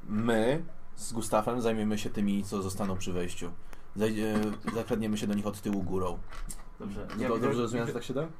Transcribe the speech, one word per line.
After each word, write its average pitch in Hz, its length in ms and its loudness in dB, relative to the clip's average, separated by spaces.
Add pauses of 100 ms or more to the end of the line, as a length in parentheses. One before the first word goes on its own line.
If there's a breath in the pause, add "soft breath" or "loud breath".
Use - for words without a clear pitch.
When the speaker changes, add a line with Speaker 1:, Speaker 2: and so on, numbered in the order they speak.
Speaker 1:
My 113 540 4 (340)
z - 160 -4
Gustafem 113 480 2
zajmiemy 110 380 2
się - 120 0
tymi, 101 340 2
co 98 180 -2
zostaną 95 340 0
przy 92 160 0
wejściu. 87 380 -2 (460 loud breath)
Zaj-, 107 240 2
e, 107 200 2 (340)
zakradniemy 110 440 0
się 110 80 -2
do 104 80 2
nich 104 120 0
od 101 140 -4
tyłu 101 220 0
górą. 90 360 0 (640)
Speaker 2:
Dobrze, 101 260 -6
Speaker 1:
Zdo-, - 160 -4
Speaker 2:
ja 127 60 0
Speaker 1:
dobrze 120 200 4
Speaker 2:
widzę, 127 140 2
Speaker 1:
rozumiem, 117 240 0
że 113 60 -4
Speaker 2:
widzę 120 60 -2
Speaker 1:
tak 110 100 -6
się 123 60 -2
da? 147 120 0 (140)